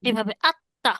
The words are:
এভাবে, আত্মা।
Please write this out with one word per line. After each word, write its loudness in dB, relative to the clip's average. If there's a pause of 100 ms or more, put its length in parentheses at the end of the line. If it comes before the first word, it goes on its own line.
এভাবে, -2 (100)
আত্মা। -2